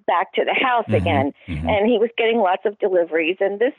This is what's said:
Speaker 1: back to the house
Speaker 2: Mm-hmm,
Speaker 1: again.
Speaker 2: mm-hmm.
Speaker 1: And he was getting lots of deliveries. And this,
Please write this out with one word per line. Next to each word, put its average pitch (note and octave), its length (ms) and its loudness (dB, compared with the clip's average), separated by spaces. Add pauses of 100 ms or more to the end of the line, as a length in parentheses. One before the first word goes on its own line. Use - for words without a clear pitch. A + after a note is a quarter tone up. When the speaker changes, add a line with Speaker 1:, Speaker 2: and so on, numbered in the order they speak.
Speaker 1:
back F#3 280 -2
to - 120 0
the F#3 80 -2
house A#3+ 320 0
Speaker 2:
Mm-hmm, - 80 -4
Speaker 1:
again. D3+ 400 0 (140)
Speaker 2:
mm-hmm. D#3+ 200 -6
Speaker 1:
And G#3 220 2
he A#3+ 80 2
was A3+ 180 0
getting A3+ 220 0
lots F#3+ 280 0
of G#3 120 -4
deliveries. E3+ 600 0
And G3 200 0
this, B3 200 0